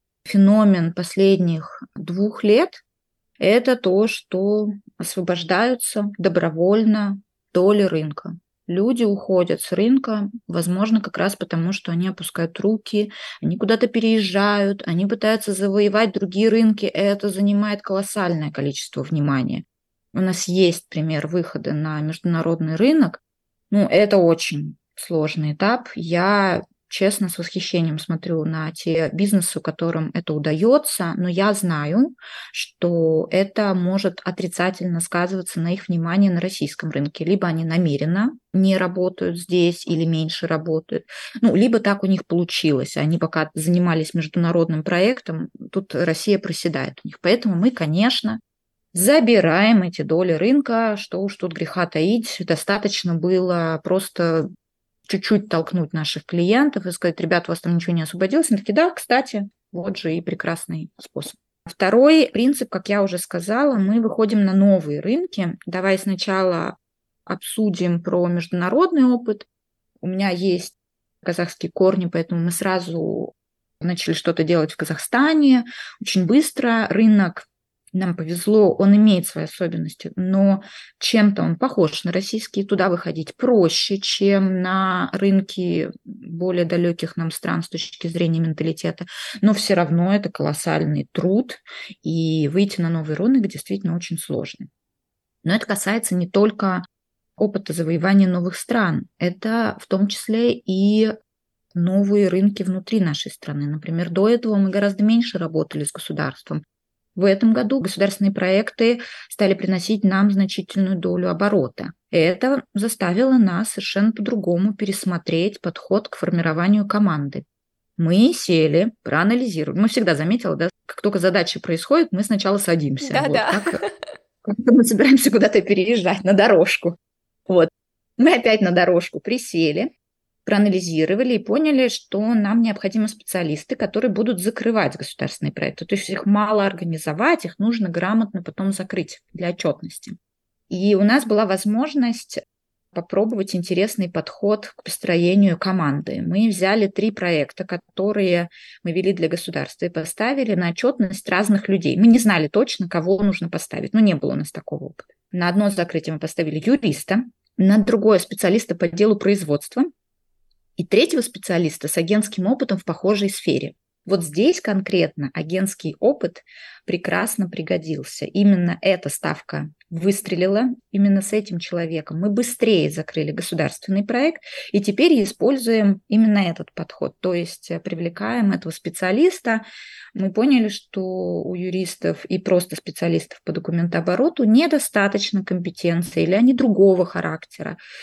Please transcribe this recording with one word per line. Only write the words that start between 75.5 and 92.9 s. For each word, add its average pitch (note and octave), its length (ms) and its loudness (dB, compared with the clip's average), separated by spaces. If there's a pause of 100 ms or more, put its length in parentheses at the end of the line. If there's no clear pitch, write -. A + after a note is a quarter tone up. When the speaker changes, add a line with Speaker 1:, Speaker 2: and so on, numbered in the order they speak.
Speaker 1:
Очень F#3 240 0
быстро A#3 640 2
рынок, G3+ 560 4 (480)
нам F#3 220 -2
повезло, F3 580 2
он G3 220 6
имеет G#3 320 6
свои D#3 160 -8
особенности, E3 720 -8
но G3 480 2 (360)
чем-то G3+ 440 2
он E3 140 0
похож G3 480 0
на F3 60 -2
российский. G3 520 -4
Туда G3 260 0
выходить E3 480 -6
проще, G3 640 2
чем F#3+ 640 0
на F#3 520 0
рынки F#3+ 760 0 (120)
более F3 640 -4
далеких E3+ 520 -2
нам E3 120 -4
стран E3+ 320 -4
с - 80 -10
точки - 380 -10
зрения E3 320 0
менталитета. D#3+ 640 -4 (360)
Но G#3 120 4
все G3+ 220 0
равно F3 380 2
это G3+ 180 -2
колоссальный D3+ 800 -2
труд, G#3 480 -2 (420)
и D#3+ 460 0
выйти F#3+ 340 0
на E3 80 -2
новый D#3 260 -4